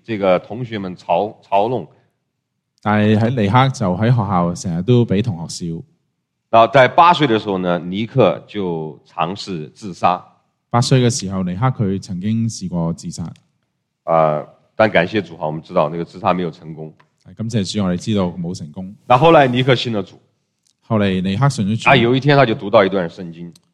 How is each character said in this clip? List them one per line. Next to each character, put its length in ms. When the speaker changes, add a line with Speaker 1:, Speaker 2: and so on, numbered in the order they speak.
Speaker 1:
這 140
個 200
同 260
學 140
們 180
嘲-， 460
嘲 260
弄。 160
Speaker 2:
但 200
係 160
喺 120
尼 180
克 220
就 260
喺 140
學 60
校 380
成 240
日 40
都 220
畀 180
同 260
學 220
笑。 120
Speaker 1:
然 140
後 80
在 140
八 260
歲 140
的 120
時 100
候 100
呢， 220
尼 260
克 400
就 500
嘗 260
試 380
自 220
殺。 280
Speaker 2:
八 100
歲 220
嘅 80
時 220
候， 100
尼 140
克 100
佢 340
曾 200
經 280
試 200
過 240
自 180
殺。 180
Speaker 1:
呃， 420
但 120
感 200
謝 120
主 160
哈， 100
我 40
們 120
知 100
道 160
那 80
個 80
自 160
殺 140
沒 80
有 80
成 240
功。 180
Speaker 2:
感 120
謝 240
主， 100
我 100
哋 40
知 180
道 120
冇 280
成 160
功。 240
Speaker 1:
那 100
後 160
來 160
尼 140
克 120
信 180
了 100
主。 180
Speaker 2:
後 120
嚟 240
尼 140
克 120
信 180
咗 160
主。 80
Speaker 1:
啊， 60
有 180
一 60
天 160
他 80
就 100
讀 160
到 140
一 40
段 200
聖 240
經。 200